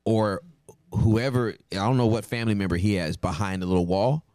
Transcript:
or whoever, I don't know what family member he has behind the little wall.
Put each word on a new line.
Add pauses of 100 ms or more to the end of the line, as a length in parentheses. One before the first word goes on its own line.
or (500)
whoever, (180)
I
don't
know
what
family
member
he
has
behind
the
little
wall. (100)